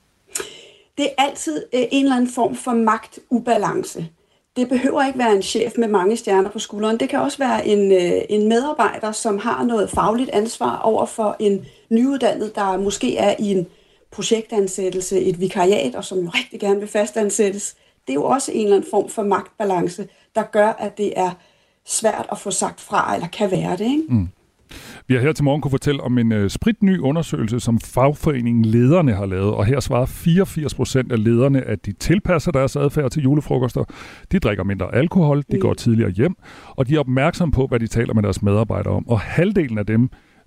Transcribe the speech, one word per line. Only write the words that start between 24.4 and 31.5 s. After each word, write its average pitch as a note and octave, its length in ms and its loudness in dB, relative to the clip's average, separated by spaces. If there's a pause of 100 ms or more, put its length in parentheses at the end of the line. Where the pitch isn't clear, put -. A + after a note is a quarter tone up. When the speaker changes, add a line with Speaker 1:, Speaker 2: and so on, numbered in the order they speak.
Speaker 2:
Vi B2+ 60 2
har A#2+ 80 2
her D3 100 2
til D3 120 -2
morgen C#3+ 180 2
kunne C#3 100 -4
fortælle C3+ 320 -2
om B2 140 0
en, A2+ 140 2
øh, G2+ 180 2
spritny F#3+ 500 0
undersøgelse, C3+ 600 -2
som A2+ 200 2
fagforeningen B2 840 2
Lederne B2 480 4
har G2 120 -2
lavet, G2 280 0
og G#2+ 120 0
her B2 140 2
svarer B2+ 260 0
fireogfirs E3 680 0
procent B2+ 380 -2
af A2+ 120 0
lederne, B2+ 380 4